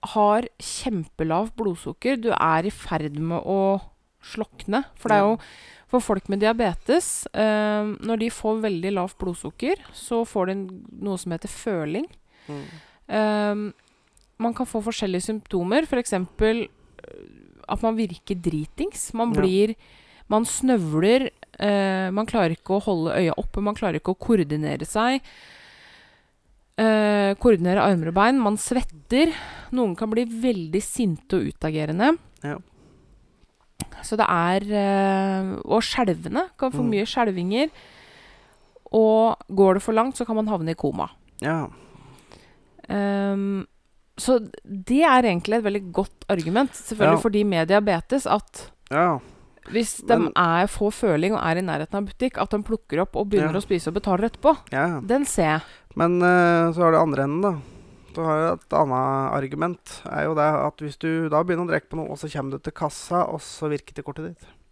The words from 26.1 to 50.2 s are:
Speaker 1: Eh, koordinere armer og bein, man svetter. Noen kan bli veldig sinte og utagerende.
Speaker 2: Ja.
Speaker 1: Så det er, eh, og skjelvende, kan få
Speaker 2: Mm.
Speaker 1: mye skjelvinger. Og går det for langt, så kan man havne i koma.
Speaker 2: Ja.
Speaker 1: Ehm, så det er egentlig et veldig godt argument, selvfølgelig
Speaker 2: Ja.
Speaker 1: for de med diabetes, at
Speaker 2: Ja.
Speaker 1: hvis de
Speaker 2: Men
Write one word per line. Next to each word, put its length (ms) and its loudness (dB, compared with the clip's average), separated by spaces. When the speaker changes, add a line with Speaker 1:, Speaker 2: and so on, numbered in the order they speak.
Speaker 1:
Eh, 640 4
koordinere 400 4
armer 260 2
og 60 -6
bein, 240 4
man 180 2
svetter. 760 0
Noen 260 0
kan 140 -2
bli 120 2
veldig 580 -2
sinte 520 -2
og 180 2
utagerende. 600 0
Speaker 2:
Ja. 120 -6
Speaker 1:
Så 100 -4
det 120 2
er, 340 2
eh, 880 2
og 180 2
skjelvende, 600 0
kan 140 -2
få 140 -2
Speaker 2:
Mm. 60 2
Speaker 1:
mye 160 0
skjelvinger. 640 0
Og 440 4
går 240 6
det 80 0
for 100 -2
langt, 240 2
så 80 -4
kan 120 -2
man 100 0
havne 240 -2
i 40 -2
koma. 360 -4
Speaker 2:
Ja. 260 -2
Speaker 1:
Ehm, 800 -2
så 220 4
det 380 0
er 220 6
egentlig 340 2
et 60 -2
veldig 280 -2
godt 360 -4
argument, 440 0
selvfølgelig 440 2
Speaker 2:
Ja. 40 2
Speaker 1:
for 100 0
de 140 2
med 240 0
diabetes, 580 2
at 440 -4
Speaker 2:
Ja. 280 2
Speaker 1:
hvis 360 -2
de 120 6
Speaker 2:
Men 180 0